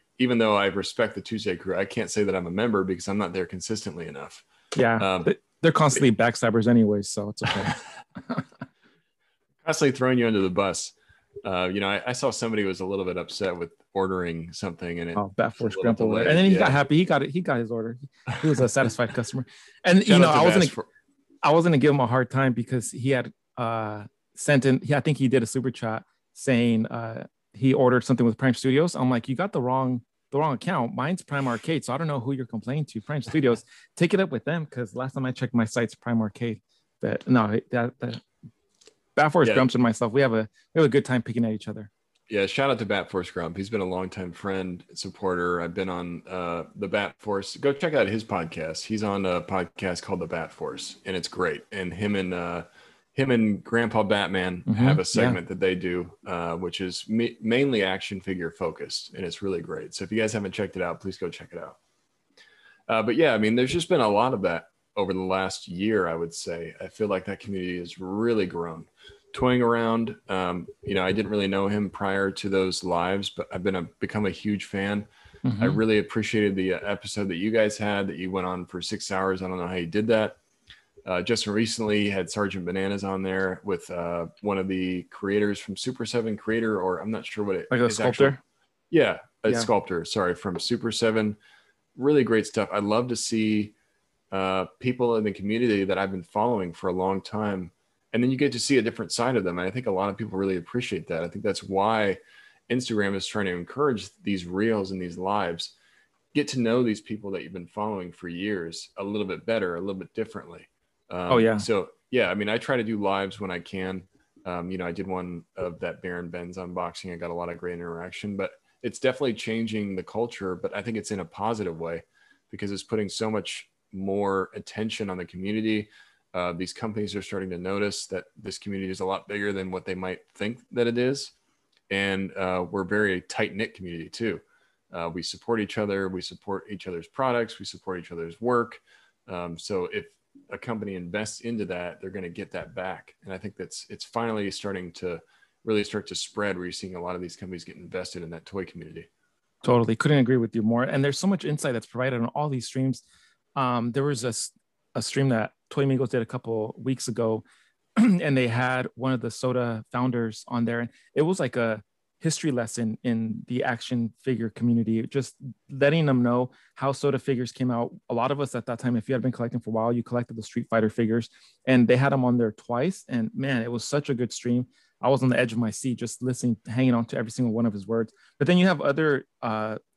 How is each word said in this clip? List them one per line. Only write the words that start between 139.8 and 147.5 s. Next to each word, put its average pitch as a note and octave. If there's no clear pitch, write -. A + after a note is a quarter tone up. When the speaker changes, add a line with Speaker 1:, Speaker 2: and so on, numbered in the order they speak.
Speaker 1:
if G#2
a G2+
company G#2
invests F#2
into A#2
that, F2
they're F#2+
gonna F#2
get E2+
that E2+
back. F#2
And G2
I F#2
think G2
that's, -
it's -
finally A2
starting F#2
to E2+
really G#2+
start G2+
to F2+
spread G2+
where F2+
you're F#2
seeing F#2
a F2
lot F2+
of F2+
these E2+
companies F2+